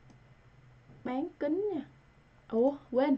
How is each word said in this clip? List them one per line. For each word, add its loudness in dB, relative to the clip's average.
Bán -4
kính -2
nha. -4
Ủa, 2
quên. 4